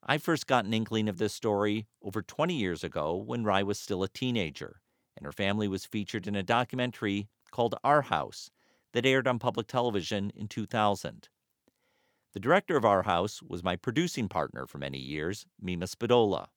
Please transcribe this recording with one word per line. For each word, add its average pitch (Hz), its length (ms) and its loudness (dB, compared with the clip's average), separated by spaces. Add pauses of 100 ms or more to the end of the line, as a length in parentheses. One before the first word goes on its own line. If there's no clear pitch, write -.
I 151 160 0
first 151 280 0
got 123 180 4
an 107 100 -2
inkling 110 340 0
of 92 100 -4
this 107 160 -2
story 107 520 0 (160)
over 104 200 -6
twenty 170 320 -2
years 92 280 -2
ago 80 320 -4
when 113 300 -4
Rye 98 180 4
was 98 160 -2
still 92 240 -4
a 98 60 0
teenager, 98 720 -4 (360)
and - 100 -14
her 73 60 -10
family 104 360 0
was 95 160 -4
featured 101 420 -6
in 104 80 -4
a 98 80 -2
documentary 117 880 -2 (240)
called 117 320 0
Our 143 180 6
House - 480 -4 (420)
that 120 140 2
aired 131 220 4
on 120 100 2
public 117 300 -2
television 101 680 0
in 107 140 -10
two 107 180 -6
thousand. 101 640 -2 (1040)
The 101 80 -8
director 165 360 4
of 117 80 4
Our 101 200 8
House 95 380 0
was 87 200 -10
my 90 140 0
producing 127 520 -2
partner 67 380 -4
for 69 120 -16
many 69 200 -8
years, 76 480 -6 (140)
Mima 90 260 -4
Spadola. 113 720 4